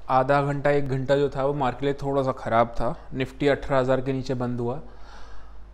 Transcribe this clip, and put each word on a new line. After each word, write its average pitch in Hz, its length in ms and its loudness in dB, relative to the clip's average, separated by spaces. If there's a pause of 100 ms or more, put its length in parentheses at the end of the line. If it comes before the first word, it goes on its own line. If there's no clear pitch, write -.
आधा 135 320 4
घंटा, 143 300 0
एक 139 180 2
घंटा 135 260 2
जो 143 140 4
था, 139 160 -2
वो 147 80 2
मार्केट 127 260 0
के 139 60 -2
लिए 139 80 2
थोड़ा 139 300 0
सा 131 80 0
ख़राब 117 360 2
था। 120 280 0 (180)
निफ्टी 131 340 -2
अठारह 135 320 2
हज़ार 131 220 2
के 135 120 -2
नीचे 131 200 -4
बंद 123 260 -2
हुआ, 120 200 -4 (960)